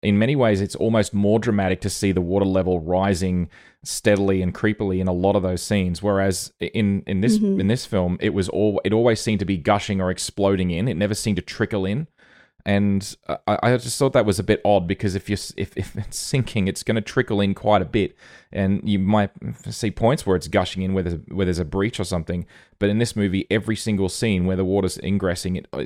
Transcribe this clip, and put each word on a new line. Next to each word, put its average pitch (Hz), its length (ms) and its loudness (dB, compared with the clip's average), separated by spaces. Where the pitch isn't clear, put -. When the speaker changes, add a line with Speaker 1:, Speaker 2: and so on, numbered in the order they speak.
Speaker 1:
in 104 160 2
many 123 180 2
ways, 110 260 4
it's 101 140 -4
almost 110 380 2
more 101 240 4
dramatic 101 440 0
to 98 100 -4
see 98 200 0
the 90 100 2
water 95 240 0
level 92 340 2
rising 90 720 0
steadily 98 580 2
and 90 140 0
creepily 104 440 0
in 92 80 0
a 90 60 0
lot 95 220 2
of 95 80 2
those 92 180 -2
scenes. 92 400 -2
Whereas 98 580 0
in, 98 460 0
in 95 160 -2
this, 220 160 4
Speaker 2:
Mm-hmm. 196 220 0
Speaker 1:
in 95 80 0
this 120 180 0
film, 90 360 0
it 101 120 0
was 95 160 0
all, 101 340 0
it 98 100 0
always 113 280 2
seemed 107 200 0
to 98 40 -2
be 95 120 -2
gushing 101 440 0
or 92 80 0
exploding 92 600 0
in. 87 160 -2
It 87 100 -2
never 101 160 0
seemed 104 220 -2
to 87 80 -2
trickle 101 420 -2
in. 113 220 -4
And 101 520 0
I, 104 160 2
I 123 140 4
just 120 200 -6
thought 135 160 2
that 117 120 4
was 101 120 2
a 101 60 -2
bit 101 200 2
odd 98 240 4
because 95 280 -2
if - 120 -6
you're, 101 100 -2
s-, - 200 -10
if, - 180 -6
if - 220 -8
it's - 220 -8
sinking, 113 480 -2
it's - 160 -4
gonna 113 180 -2
trickle 110 400 0
in 98 140 0
quite 104 260 2
a 87 40 0
bit. 101 300 0
And 98 360 0
you 101 120 2
might 101 320 2
f-, - 300 -10
see - 160 -4
points 113 380 0
where 95 80 4
it's 87 120 -2
gushing 92 360 0
in 95 100 -2
where 95 100 0
there's, 85 160 -2
where 95 160 -2
there's 90 120 0
a 87 80 -2
breach 98 340 -2
or 101 40 -2
something. 87 420 -4
But 101 120 2
in 104 100 2
this 117 160 0
movie, 98 340 0
every 110 260 0
single 98 340 -2
scene 95 360 0
where 92 120 0
the 95 80 0
water's 95 340 0
ingressing, 92 580 -2
it, - 100 -10